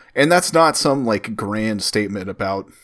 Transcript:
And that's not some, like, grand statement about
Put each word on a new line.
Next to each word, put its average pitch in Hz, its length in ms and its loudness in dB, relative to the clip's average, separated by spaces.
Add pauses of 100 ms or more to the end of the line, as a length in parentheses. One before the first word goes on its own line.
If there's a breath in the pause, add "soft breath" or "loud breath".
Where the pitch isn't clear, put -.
(160 soft breath)
And 143 160 4
that's 175 200 2
not 160 240 4
some, 139 300 0
like, 110 300 -2
grand 107 480 -4
statement 101 460 -2
about 98 400 -6 (140 soft breath)